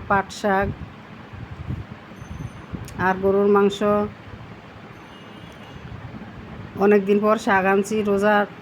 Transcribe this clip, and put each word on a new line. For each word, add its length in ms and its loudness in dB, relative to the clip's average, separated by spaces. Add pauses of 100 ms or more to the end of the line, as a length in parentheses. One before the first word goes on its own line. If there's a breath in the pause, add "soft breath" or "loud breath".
পাট 240 0
শাক 360 0 (2250)
আর 200 2
গরুর 260 4
মাংস। 360 4 (3000)
অনেক 300 6
দিন 140 4
পর 180 4
শাক 280 2
আনছি 380 2
রোজার 420 4 (160)